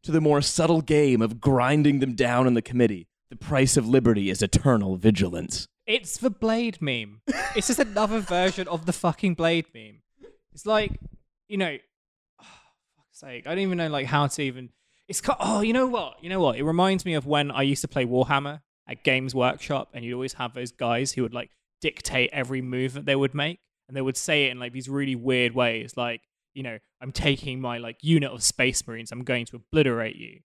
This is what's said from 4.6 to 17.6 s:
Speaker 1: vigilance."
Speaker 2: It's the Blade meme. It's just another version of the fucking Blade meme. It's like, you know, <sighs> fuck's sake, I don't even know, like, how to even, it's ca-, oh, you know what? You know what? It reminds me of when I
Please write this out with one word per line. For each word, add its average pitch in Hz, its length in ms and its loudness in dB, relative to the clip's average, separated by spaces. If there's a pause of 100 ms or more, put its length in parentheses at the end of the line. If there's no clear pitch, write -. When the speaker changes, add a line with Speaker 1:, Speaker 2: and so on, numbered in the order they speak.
Speaker 1:
vigilance." 90 720 0 (200)
Speaker 2:
It's - 300 -4
the 247 120 0
Blade 226 520 -2
meme. 113 400 -6 (340)
It's 208 120 -2
just 262 120 0
another 214 400 0
version 180 480 -2
of 165 180 -6
the 175 80 -2
fucking 175 400 -2
Blade 165 400 0
meme. 107 300 -20 (500)
It's - 120 -18
like, 214 340 0 (480)
you 208 100 -6
know, 170 200 -4 (340)
<sighs> - 300 -20
fuck's - 760 -20
sake, 127 280 -14
I - 40 -10
don't 180 80 -2
even 185 180 0
know, 170 120 -2
like, 143 160 -4
how 143 220 2
to - 160 -4
even, 127 260 -6 (380)
it's - 140 -6
ca-, 269 180 0
oh, 208 220 0
you 226 120 2
know 254 140 2
what? 208 340 -6
You 170 80 -12
know 190 120 -2
what? 123 160 2
It 139 60 -4
reminds 180 420 2
me 175 100 -2
of 135 100 -2
when 147 260 0
I 131 120 -2